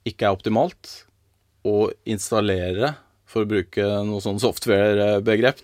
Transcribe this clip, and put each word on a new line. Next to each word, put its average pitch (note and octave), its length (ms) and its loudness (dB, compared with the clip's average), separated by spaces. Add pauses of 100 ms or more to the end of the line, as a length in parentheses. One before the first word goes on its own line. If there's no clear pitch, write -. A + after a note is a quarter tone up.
ikke G#2+ 240 -2
er G2 80 0
optimalt, - 680 -4 (600)
og G#2 260 2 (180)
installere, G#2 840 -2 (340)
for G#2+ 160 -2
å G#2 60 -4
bruke G2+ 340 -2 (240)
noe G2+ 160 -6
sånn G2+ 160 -4
software-begrep G#2 1200 2